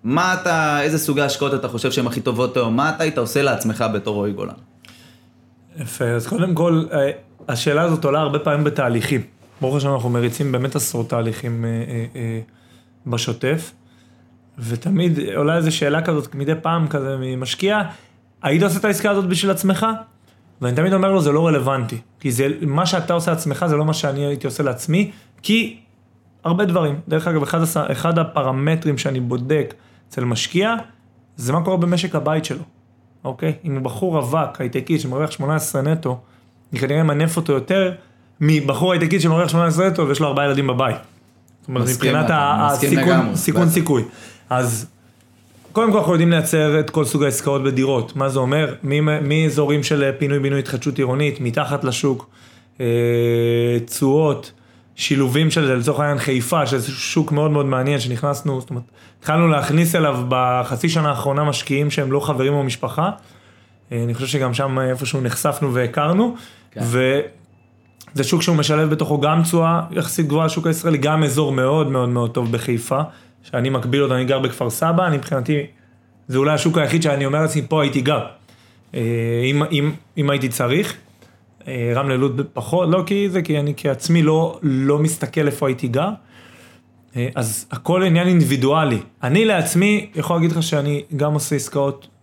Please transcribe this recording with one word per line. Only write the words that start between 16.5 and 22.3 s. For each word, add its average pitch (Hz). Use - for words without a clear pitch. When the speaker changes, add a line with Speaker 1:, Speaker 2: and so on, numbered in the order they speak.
Speaker 2:
פעם 165
כזה 135
ממשקיע, 131
"היית 160
עושה 190
את 220
העסקה 202
הזאת 196
בשביל 190
עצמך?" 190
ואני 123
תמיד 180
אומר 190
לו, 190
"זה 147
לא 156
רלוונטי, 131
כי 135